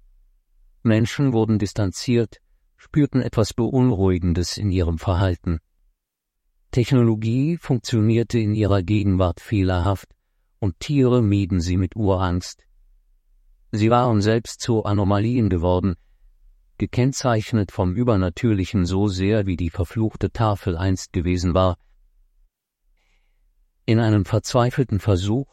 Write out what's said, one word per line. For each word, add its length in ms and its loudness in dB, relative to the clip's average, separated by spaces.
Menschen 500 0
wurden 260 2
distanziert, 800 -2
spürten 460 0
etwas 320 -2
Beunruhigendes 1040 0
in 160 -2
ihrem 260 0
Verhalten. 640 -2
Technologie 840 0
funktionierte 800 0
in 160 0
ihrer 280 2
Gegenwart 580 0
fehlerhaft, 680 -2
und 220 -4
Tiere 420 2
mieden 380 2
sie 160 -2
mit 180 -2
Urangst. 720 -2
Sie 180 2
waren 320 2
selbst 380 -2
zu 240 0
Anomalien 640 0
geworden, 460 0
gekennzeichnet 880 -2
vom 240 -2
Übernatürlichen 920 0
so 200 0
sehr, 400 0
wie 100 -2
die 140 -4
verfluchte 640 -4
Tafel 440 -2
einst 360 -4
gewesen 420 0
war. 240 2
In 140 2
einem 240 2
verzweifelten 720 -2
Versuch, 540 -2